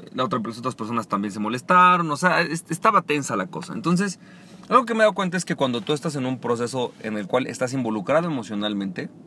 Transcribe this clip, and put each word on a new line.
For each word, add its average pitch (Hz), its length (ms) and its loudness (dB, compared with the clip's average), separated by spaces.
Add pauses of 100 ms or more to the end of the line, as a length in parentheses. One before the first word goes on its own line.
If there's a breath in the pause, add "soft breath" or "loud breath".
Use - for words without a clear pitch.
(140)
La 127 100 0
otra, 127 180 -2
las 110 160 -6
otras 120 160 -4
personas 113 320 -4
también 101 260 -2
se 110 60 -8
molestaron, 170 720 4
o 147 60 -2
sea, 165 240 2
est-, 165 320 -4
estaba 196 300 4
tensa 139 340 -2
la 98 100 -2
cosa. - 280 -10
Entonces, 180 440 0 (500 loud breath)
algo 247 160 4
que 226 100 -2
me 220 60 2
he - 20 6
dado 214 100 6
cuenta 185 240 -2
es 175 80 -2
que 170 100 -4
cuando 123 260 0
tú 139 120 -2
estás 147 240 -2
en 127 100 -2
un 127 140 -4
proceso 120 520 -2 (100)
en 107 160 -4
el 98 100 -6
cual 127 180 0
estás 123 260 -4
involucrado 127 540 0
emocionalmente, 104 840 -4 (160)